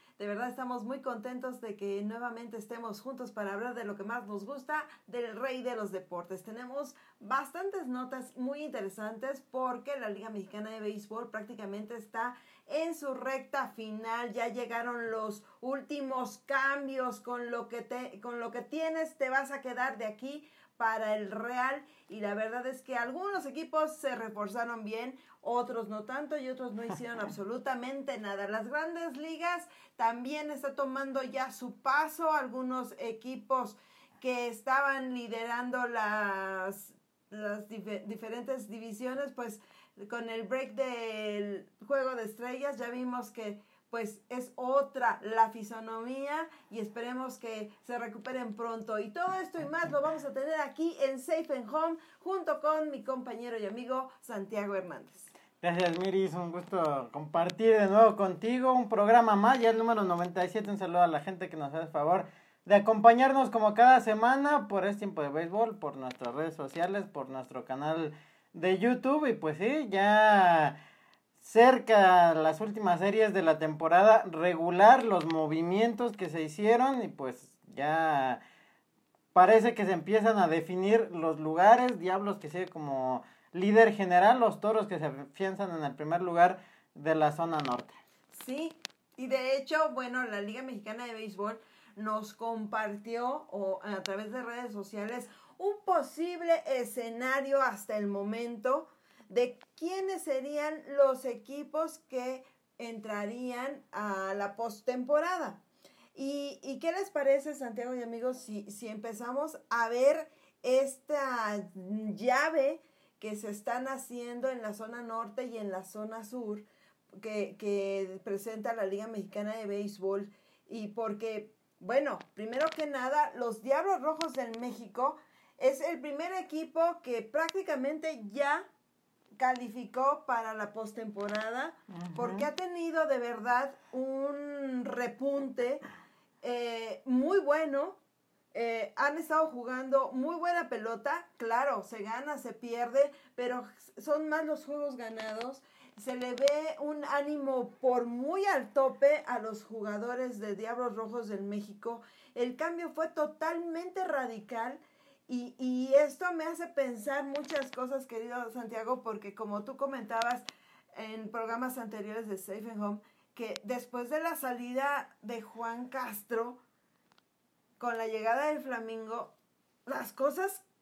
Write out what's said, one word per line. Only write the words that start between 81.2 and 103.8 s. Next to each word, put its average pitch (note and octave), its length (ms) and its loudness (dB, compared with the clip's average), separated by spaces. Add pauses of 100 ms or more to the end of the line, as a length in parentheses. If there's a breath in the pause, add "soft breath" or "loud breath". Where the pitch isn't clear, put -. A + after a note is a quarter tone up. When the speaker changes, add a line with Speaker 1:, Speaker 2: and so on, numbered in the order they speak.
Speaker 2:
lugares. G3+ 580 8
Diablos F#3+ 380 0
que D#3 140 -12
sigue F3+ 180 -6
como C3+ 540 -2 (300 soft breath)
líder G#3 420 8
general, G3 460 8
los G3+ 200 4
Toros G#3 280 2
que F3 100 -4
se D#3 80 -2
afianzan F#3+ 680 -4
en D#3 100 -4
el C#3 100 -4
primer D#3 260 -2
lugar F3+ 380 6 (360 loud breath)
de D#3 200 2
la D3+ 180 6
zona E3 280 -2
norte. B2+ 340 -4 (500)
Speaker 1:
Sí, D#4 320 -6 (400)
y B3+ 120 -8
de C4 280 0
hecho, D#4 360 2
bueno, B3+ 320 -4
la G#3 180 -4
Liga A3 200 -8
Mexicana A3+ 440 -10
de A#3 80 -10
Béisbol G#3+ 440 -6 (380 soft breath)
nos G#3+ 380 -4
compartió A3+ 1160 -4
o F#3+ 340 -4
a G3 180 -6
través G#3 300 -6
de B3+ 100 -8
redes A#3+ 300 -8
sociales G#3 580 -8 (260 soft breath)
un G4 160 0 (140)
posible E4+ 640 0 (140)
escenario C4 960 0
hasta A3 340 0
el G#3 100 -2
momento A#3 800 -2 (440 soft breath)
de A#3+ 280 2 (180)
quiénes F#4+ 460 -4
serían D4 600 -4 (140)
los C4+ 300 6
equipos C#4+ 720 -4 (100)
que B3+ 360 -6 (340 soft breath)
entrarían A#3 1120 -8